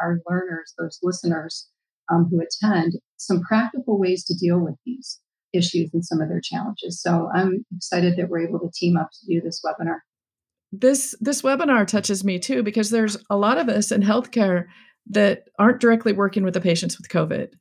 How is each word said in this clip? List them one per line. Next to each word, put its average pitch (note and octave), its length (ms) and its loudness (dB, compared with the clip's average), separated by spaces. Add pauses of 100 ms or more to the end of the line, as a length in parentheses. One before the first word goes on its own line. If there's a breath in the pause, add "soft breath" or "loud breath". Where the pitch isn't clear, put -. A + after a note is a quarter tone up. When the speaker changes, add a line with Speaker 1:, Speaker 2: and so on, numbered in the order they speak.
Speaker 1:
our E3+ 260 0
learners, F3 500 -6
those E3 240 -8
listeners, E3+ 680 -4 (440)
um, E3+ 180 4
who E3+ 100 2
attend, F3 540 0 (220)
some F3+ 260 -2
practical A3+ 560 0
ways F#3 260 0
to F3 100 -4
deal F3 240 2
with D#3 160 -2 (100)
these - 360 -12 (320)
issues F3 420 0
and E3+ 100 -2
some E3 160 -2
of D#3 80 -2
their E3+ 140 -4
challenges. F3 580 -8
So E3+ 320 0
I'm F#3+ 320 0 (100)
excited F3 420 0
that F3 120 -2
we're E3+ 180 -2
able E3+ 140 -4
to F3 140 -6
team F3 220 2
up D#3+ 140 -2
to - 160 -20
do E3+ 140 0
this E3 240 -8
webinar. E3 340 -4 (720)
Speaker 2:
This, C4 480 2
this C4 220 -2
webinar C4+ 440 2
touches G3 380 0
me F#3 160 0
too, B3 240 -2
because G#3+ 260 0
there's A3 260 0 (140)
a G#3 60 2
lot G#3+ 220 4
of D4 100 0
us G#3 240 0
in G#3 100 4
healthcare G3+ 640 2 (440 soft breath)
that G3+ 340 2 (140)
aren't A#3+ 220 4
directly A3+ 320 4
working G3 300 0
with F#3 120 0
the F3+ 60 -2
patients F3 380 0
with - 100 -20
covid. - 520 -2